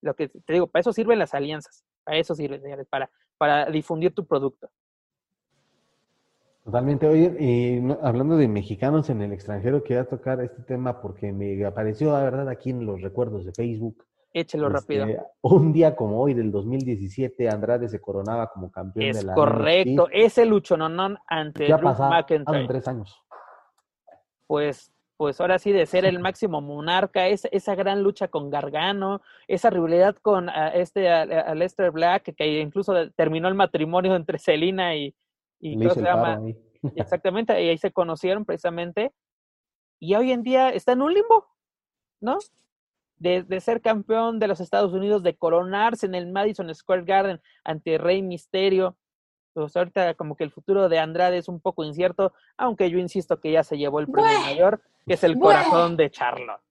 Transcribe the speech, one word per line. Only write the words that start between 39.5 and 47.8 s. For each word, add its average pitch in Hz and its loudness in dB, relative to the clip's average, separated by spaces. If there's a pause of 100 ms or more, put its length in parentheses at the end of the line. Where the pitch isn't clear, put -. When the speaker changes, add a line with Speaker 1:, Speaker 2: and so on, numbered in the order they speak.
Speaker 1:
Y 165 -2
hoy 254 2
en 240 -2
día 254 4
está - 0
en 254 2
un 311 0
limbo, 440 4 (760)
¿no? 254 -2 (800)
De, 180 0
de 185 -6
ser 233 -2
campeón 220 0
de 214 0
los 196 -2
Estados 190 0
Unidos, 202 0
de 170 0
coronarse 190 0
en 185 -4
el 175 -6
Madison 196 -4
Square 185 -2
Garden 190 0 (220)
ante 160 -4